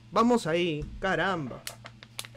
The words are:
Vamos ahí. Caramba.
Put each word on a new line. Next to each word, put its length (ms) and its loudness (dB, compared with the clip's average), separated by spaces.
Vamos 360 4
ahí. 380 0
Caramba. 640 -2